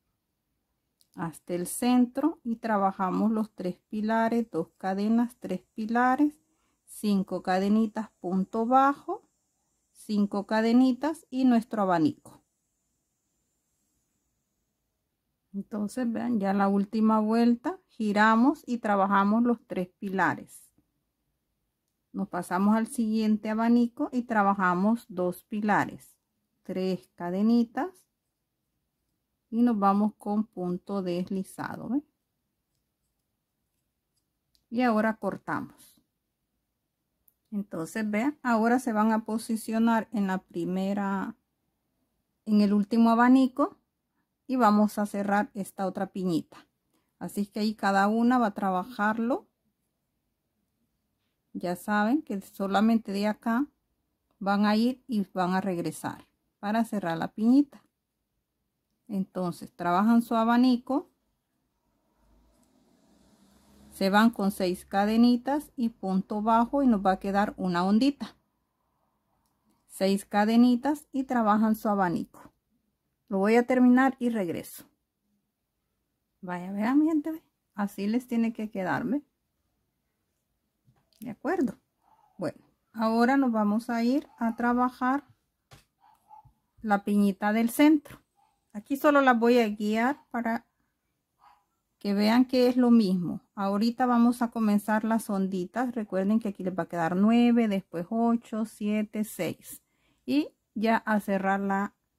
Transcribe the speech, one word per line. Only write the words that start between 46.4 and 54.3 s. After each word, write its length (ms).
Así 220
es 80
que 100
ahí 160
cada 320
una 300
va 100
a 60
trabajarlo. 960
Ya 200
saben 440
que 200
solamente 720
de 140
acá 380